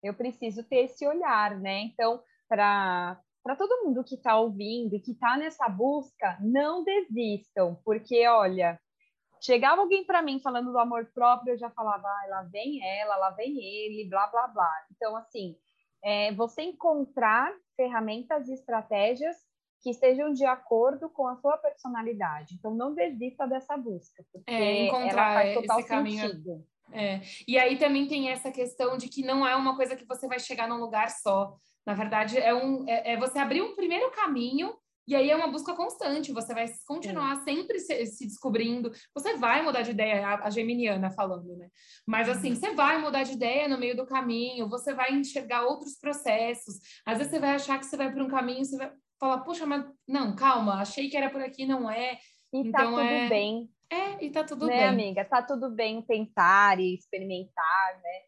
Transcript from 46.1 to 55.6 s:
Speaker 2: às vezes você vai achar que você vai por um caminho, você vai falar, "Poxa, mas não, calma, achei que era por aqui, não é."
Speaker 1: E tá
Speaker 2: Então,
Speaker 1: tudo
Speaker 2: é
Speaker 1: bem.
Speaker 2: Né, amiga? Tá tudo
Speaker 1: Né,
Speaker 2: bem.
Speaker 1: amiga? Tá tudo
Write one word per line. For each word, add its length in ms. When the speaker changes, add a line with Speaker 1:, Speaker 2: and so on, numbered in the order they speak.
Speaker 2:
às 140
vezes 120
você 80
vai 120
achar 260
que 80
você 100
vai 160
por 100
um 60
caminho, 380
você 120
vai 140
falar, 220
"Poxa, 260
mas 180
não, 280
calma, 460
achei 260
que 100
era 120
por 120
aqui, 260
não 220
é." 280
Speaker 1:
E 180
tá 140
Speaker 2:
Então, 100
Speaker 1:
tudo 200
Speaker 2:
é 140
Speaker 1:
bem. 400
Speaker 2:
Né, 220
amiga? 200
Tá 100
tudo 220
Speaker 1:
Né, 100
Speaker 2:
bem. 140
Speaker 1:
amiga? 360
Tá 180
tudo 260